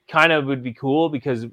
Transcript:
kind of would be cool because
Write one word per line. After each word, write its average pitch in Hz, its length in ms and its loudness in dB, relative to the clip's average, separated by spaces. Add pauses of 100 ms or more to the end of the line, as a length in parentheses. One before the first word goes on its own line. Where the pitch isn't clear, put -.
kind 160 240 4
of 147 120 0
would 135 180 -4
be 123 100 -8
cool 147 340 0
because 127 460 -4